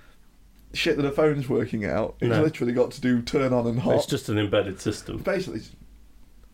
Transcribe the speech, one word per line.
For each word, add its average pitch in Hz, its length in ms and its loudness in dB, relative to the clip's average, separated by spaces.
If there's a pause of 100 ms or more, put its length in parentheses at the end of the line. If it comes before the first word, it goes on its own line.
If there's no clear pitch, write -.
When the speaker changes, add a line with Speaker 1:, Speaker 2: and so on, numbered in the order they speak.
(760)
Speaker 1:
shit - 240 0
that 143 80 0
a 135 60 -2
phone's 147 360 2
working 113 380 -2
out. 90 340 -2
It's - 80 0
Speaker 2:
No. 117 140 4
Speaker 1:
literally 127 320 0
got 123 160 2
to - 100 -14
do 123 220 2
turn 131 320 0
on 117 120 2
and 117 140 0
hot. 135 140 2
Speaker 2:
It's - 120 2
just - 220 -4
an 107 100 0
embedded 98 420 0
system. - 420 -4
Speaker 1:
Basically, 185 380 -4
it's - 100 -16 (840)